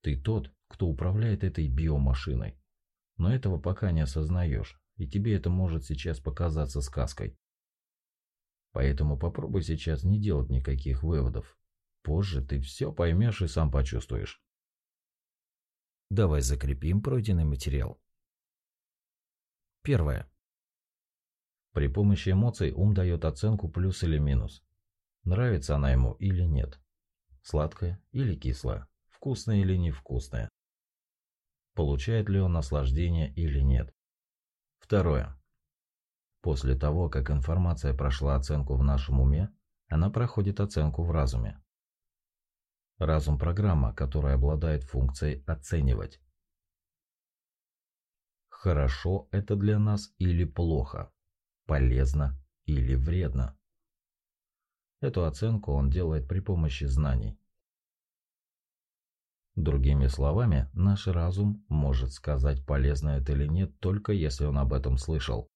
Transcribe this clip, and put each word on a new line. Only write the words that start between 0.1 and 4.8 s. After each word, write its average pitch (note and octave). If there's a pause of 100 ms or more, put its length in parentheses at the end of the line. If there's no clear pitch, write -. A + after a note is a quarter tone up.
тот, G#2+ (140)
кто -
управляет G2
этой E2
биомашиной. C2 (600)
Но F2+
этого G2+
пока F#2
не D#2+
осознаёшь, D#2 (160)